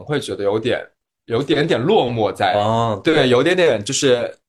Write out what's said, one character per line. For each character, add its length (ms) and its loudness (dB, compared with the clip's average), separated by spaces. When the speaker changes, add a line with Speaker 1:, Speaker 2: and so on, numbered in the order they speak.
Speaker 1:
会 160 -4
觉 160 -8
得 80 -6
有 140 0
点， 260 -4
有 160 -2
点 240 0
点 140 0
落 300 2
寞 240 -2
在。 200 0
Speaker 2:
哦。 480 0
Speaker 1:
对， 260 2
有 140 4
点 140 2
点 260 2
就 120 -6
是 420 0